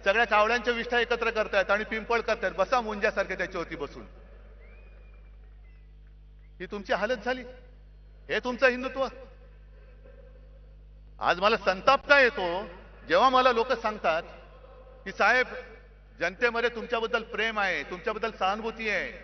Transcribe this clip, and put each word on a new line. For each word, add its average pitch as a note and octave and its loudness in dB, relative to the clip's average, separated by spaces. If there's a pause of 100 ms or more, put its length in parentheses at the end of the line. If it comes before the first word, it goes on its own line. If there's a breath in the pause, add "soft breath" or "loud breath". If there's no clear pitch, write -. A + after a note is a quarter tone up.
सगळ्या G#3+ 4
कावळ्यांच्या A3 2
विष्ठा A#3 0
एकत्र A#3 0
करतायत G#3 0
आणि G#3+ 2
पिंपळ A3 -2
करतायत, G3+ -2
"बसा F#3+ 2
मुंज्यासारखे G#3 -2
त्याच्यावरती E3+ -6
बसून." C#3 -10 (2500)
ही F3+ -10
तुमची G3+ -4
हालत A3 0
झाली, B3+ -2 (880)
हे F#3 0
तुमचं B3 2
हिंदुत्व? B3+ 0 (2000)
आज D3 2
मला G#3 4
संताप G3 2
का C#4+ 8
येतो, G3+ 0 (400)
जेव्हा G3 6
मला B3+ 6
लोक A3+ 0
सांगतात G#3 -2 (840)
की, A#2 -10
"साहेब, G#3+ 4 (720)
जनतेमध्ये A#3 0
तुमच्याबद्दल A3+ -2
प्रेम G#3+ -4
आहे, F3 0
तुमच्याबद्दल G3 -6
सहानुभूती A3 -4
आहे." D#3 -2 (120)